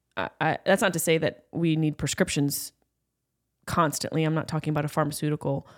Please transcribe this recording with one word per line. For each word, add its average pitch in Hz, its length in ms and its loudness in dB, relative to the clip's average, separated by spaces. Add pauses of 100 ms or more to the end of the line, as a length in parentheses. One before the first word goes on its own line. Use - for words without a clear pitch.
(160)
I, 95 140 -4 (100)
I, 151 260 2
that's 196 160 4
not 190 120 2
to 160 60 -2
say 165 180 2
that - 340 -2
we 165 240 2
need 151 220 0
prescriptions - 720 -2 (960)
constantly. 160 580 0
I'm 156 120 2
not 151 120 -2
talking 156 240 -2
about 151 140 0
a 147 40 -6
pharmaceutical 147 800 -2 (100)